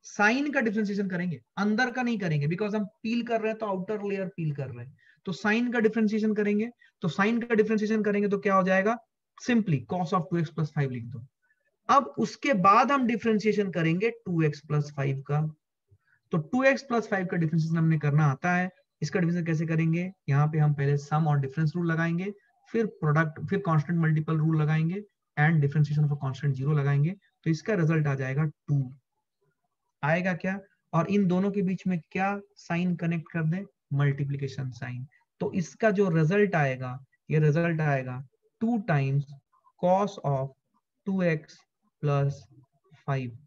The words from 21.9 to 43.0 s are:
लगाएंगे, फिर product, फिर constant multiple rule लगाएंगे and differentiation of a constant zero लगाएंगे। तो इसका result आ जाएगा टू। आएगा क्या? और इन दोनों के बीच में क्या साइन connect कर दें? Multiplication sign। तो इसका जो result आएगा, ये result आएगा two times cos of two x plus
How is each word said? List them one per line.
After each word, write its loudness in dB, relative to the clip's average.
लगाएंगे, -2
फिर 0
product, 0
फिर -2
constant 0
multiple 2
rule 2
लगाएंगे 0
and 4
differentiation 2
of 0
a -10
constant -4
zero 0
लगाएंगे। 2
तो 0
इसका -2
result 2
आ 0
जाएगा -2
टू। -2
आएगा 2
क्या? -6
और 0
इन 4
दोनों 2
के -2
बीच -4
में -2
क्या -4
साइन -2
connect -4
कर -2
दें? -2
Multiplication -2
sign। -12
तो -4
इसका 0
जो 2
result 2
आएगा, -2
ये 2
result 2
आएगा -2
two 0
times 2
cos 2
of -2
two -2
x -2
plus 0